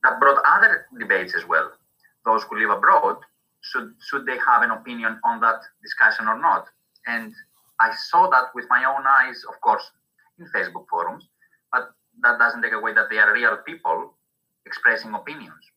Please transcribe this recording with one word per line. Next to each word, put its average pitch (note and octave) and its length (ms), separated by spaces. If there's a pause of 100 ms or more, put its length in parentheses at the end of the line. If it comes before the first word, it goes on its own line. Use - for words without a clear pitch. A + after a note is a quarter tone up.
That - 160
brought C#3 260
other - 400 (140)
debates F#2+ 340
as E2 140
well. E2 240 (520)
Those A2 200
who G#2+ 160
live A2 100
abroad, A2 480 (440)
should, A2+ 340 (120)
should C#3 200
they C3 100
have B2 240
an A#2 100
opinion A2+ 520
on A#2 160
that A2+ 220 (200)
discussion A2 460
or A2+ 120
not? D#3 260 (420)
And A2+ 260 (460)
I - 160
saw F3+ 340
that B2+ 240
with A#2+ 160
my B2+ 160
own C3+ 220
eyes, C3 420
of - 120
course, - 300 (460)
in E2+ 160
Facebook F2 360
forums, E2+ 380 (440)
but - 200 (300)
that A#2+ 160
doesn't A#2 240
take A2 120
away A2 200
that A2+ 160
they A2 80
are G#2+ 160
real A2+ 320
people A2+ 480 (520)
expressing A2+ 480
opinions. C3+ 500 (120)